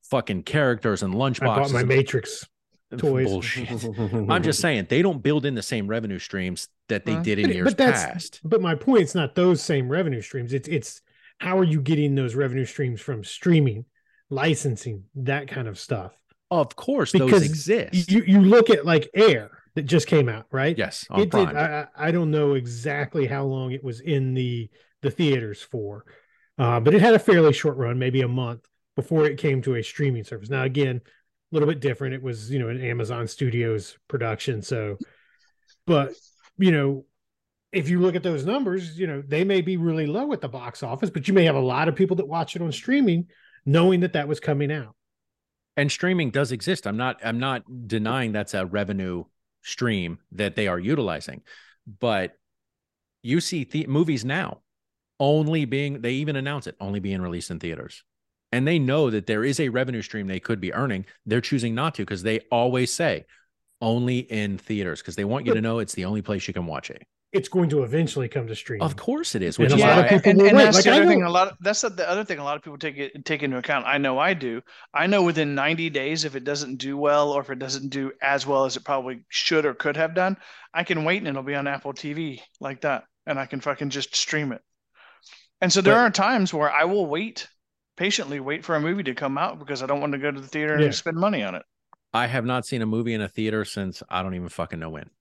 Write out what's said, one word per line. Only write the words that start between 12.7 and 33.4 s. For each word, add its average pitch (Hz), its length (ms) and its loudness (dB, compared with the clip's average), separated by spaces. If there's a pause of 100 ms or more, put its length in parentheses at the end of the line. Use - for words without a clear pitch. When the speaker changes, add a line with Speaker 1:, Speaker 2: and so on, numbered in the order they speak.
Speaker 2:
from 113 240 -8
streaming, 135 600 2 (460)
licensing, 131 720 -2 (120)
that 135 340 -4
kind 123 180 -6
of 101 100 -10
stuff? 98 360 -8 (360)
Speaker 1:
Of 160 260 0
course, 254 360 0
Speaker 2:
Because 135 180 6
Speaker 1:
those 190 140 8
exist. 165 680 0
Speaker 2:
you, 208 140 6
you 196 180 8
look 226 300 8
at, 156 160 4
like, 160 260 4
Air 151 380 4 (240)
that 156 80 -4
just 147 240 2
came 143 220 4
out, 110 220 -8
right? 139 240 0
Speaker 1:
Yes, - 360 -4
on 196 80 2
Speaker 2:
It 208 60 6
did, 170 60 -4
Speaker 1:
Prime. 180 240 2
Speaker 2:
I, 151 260 -2
I, - 140 -10
I 156 160 -2
don't 165 200 0
know 147 240 2
exactly 135 720 -4
how 139 160 -4
long 131 280 -4
it 135 120 -10
was 120 160 -10
in 135 340 -2
the, 123 340 -4 (340)
the 139 100 -2
theaters 123 500 0
for, 104 420 -10 (540)
uh, 120 240 2
but 143 120 6
it 208 60 8
had 226 140 8
a 214 60 8
fairly 165 340 6
short 139 240 0
run, 123 200 -2
maybe 127 240 0
a 123 60 0
month, 120 400 -6 (300)
before 156 280 2
it 139 120 0
came 135 240 0
to 127 140 0
a 113 60 -2
streaming 123 440 -2
service. 107 240 -12
Now, 131 140 -2
again, 131 340 0
a - 580 -14
little 151 140 4
bit 160 100 -2
different. 131 360 -2
It 131 60 -10
was, 117 300 -8
you 135 80 -2
know, 117 80 -2
an 127 160 -6
Amazon 120 420 -4
Studios 113 720 -4 (120)